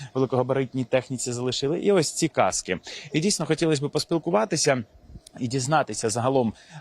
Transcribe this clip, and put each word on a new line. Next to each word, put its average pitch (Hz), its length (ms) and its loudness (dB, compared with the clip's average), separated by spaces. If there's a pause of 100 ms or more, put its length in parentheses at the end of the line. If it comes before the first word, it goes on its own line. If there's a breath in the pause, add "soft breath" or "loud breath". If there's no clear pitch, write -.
(140 loud breath)
великогабаритній 131 680 0
техніці 127 420 -2
залишили. 127 540 -2
І 202 120 2
ось 175 200 2
ці - 160 0
каски. 92 500 0 (340 loud breath)
І 151 80 2
дійсно 175 260 0
хотілося 156 400 2
б 135 40 -4
поспілкуватися 156 960 0 (560)
і 123 80 -2
дізнатися 123 600 0
загалом, 120 420 2 (280 loud breath)